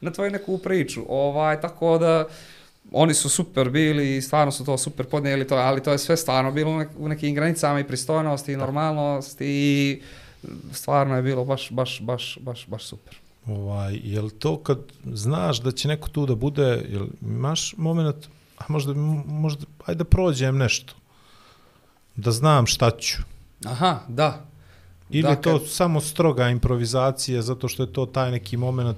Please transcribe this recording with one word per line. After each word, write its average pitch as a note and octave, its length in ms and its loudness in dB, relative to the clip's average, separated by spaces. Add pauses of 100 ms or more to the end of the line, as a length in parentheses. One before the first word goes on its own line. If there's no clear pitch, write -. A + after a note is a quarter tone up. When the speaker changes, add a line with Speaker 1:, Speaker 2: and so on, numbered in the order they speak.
Speaker 1:
na E3+ 100 -6
tvoju G3 200 -2
neku G3 260 -4
priču.” F3+ 520 -2
Ovaj, D3 520 0
tako E3 360 2
da... E3 280 4 (680)
Oni D#3 220 6
su C#3+ 160 0
super C3 400 2
bili D3 460 2
i C3+ 60 -2
stvarno C#3+ 300 2
su C3+ 140 -6
to C#3 120 0
super B2+ 280 -4
podnijeli, C#3 420 0
to, C#3 80 2
ali C3 280 2
to D3 80 2
je C#3+ 60 4
sve E3 200 2
stvarno C3 340 2
bilo D3+ 200 0
u D#3+ 40 0
nek-, D#3 120 -2 (100)
u D3+ 120 -4
nekim D3 260 -2
granicama D3+ 440 2
i C#3 40 0
pristojnosti C#3+ 680 -2
i C#3 40 -2
Speaker 2:
Da. C#3 40 -4
Speaker 1:
normalnosti C#3+ 880 -2
i C#3+ 560 2 (720)
stvarno C#3 420 0
je B2+ 60 0
bilo B2+ 240 0
baš, C3+ 260 -4
baš, B2+ 300 -4
baš, A#2+ 380 -6
baš, B2 280 -12
baš G#2+ 180 -10
super. - 320 -18 (300)
Speaker 3:
Ovaj, G2+ 560 -4
jel G#2+ 280 -4
to D3+ 260 -2
kad B2+ 200 -2 (280)
znaš C3 540 -2
da B2+ 120 -2
će - 160 -4
neko D3+ 220 -2
tu D3 160 -2
da B2+ 100 2
bude, C#3 280 0 (240)
jel G2+ 180 -4 (180)
imaš A#2+ 520 -4
moment, D#3+ 400 0 (420)
„A - 100 -14
možda, C#3+ 260 -2 (320)
možda, D3+ 400 -2 (200)
ajde E3+ 120 -4
da E3 80 0
prođem C3+ 520 4
nešto, - 360 0 (1200)
da A#2 160 0
znam C3 360 6
šta - 240 4
ću”? - 260 -4 (480)
Speaker 1:
Aha, B2 340 0 (100)
da. C#3 320 0 (680)
Speaker 3:
Ili D3+ 140 0
Speaker 1:
Da, D#3+ 60 4
Speaker 3:
je D3 120 2
to D#3+ 180 4
Speaker 1:
kad D3+ 100 -10
Speaker 3:
samo E3 320 2
stroga C#3 480 2
improvizacija, B2 920 0
zato B2 260 -4
što - 160 -4
je B2 100 -8
to C3 120 0
taj B2+ 260 -2
neki A#2+ 260 -4
moment B2 400 -2